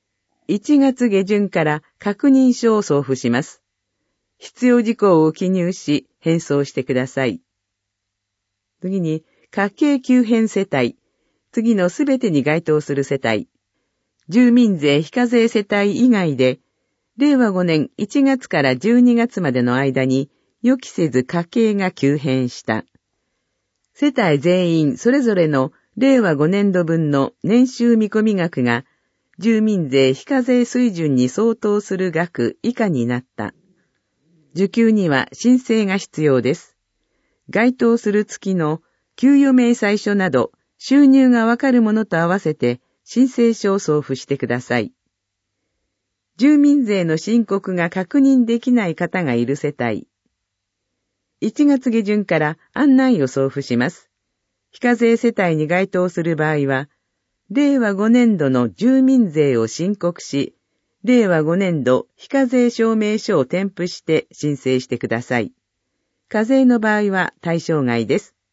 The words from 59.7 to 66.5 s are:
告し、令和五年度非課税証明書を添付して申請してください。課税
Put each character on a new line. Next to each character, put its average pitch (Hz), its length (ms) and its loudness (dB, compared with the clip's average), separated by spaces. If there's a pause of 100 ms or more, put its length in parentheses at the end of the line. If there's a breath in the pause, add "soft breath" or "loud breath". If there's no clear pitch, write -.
告 175 260 -6
し、 - 320 -6 (500)
令 233 240 2
和 165 160 2
五 165 120 -2
年 175 300 -2
度 123 220 0 (100)
非 - 100 -20
課 269 180 0
税 247 240 2
証 226 280 -2
明 214 220 -2
書 202 200 -2
を 131 60 0
添 190 240 -4
付 180 180 -8
し - 160 -18
て - 300 -2
申 147 240 -6
請 131 240 -2
し 127 60 -12
て 123 100 -6
く - 100 -8
だ 117 140 -4
さ 120 180 -4
い。 107 140 -6 (720)
課 214 160 -4
税 262 220 2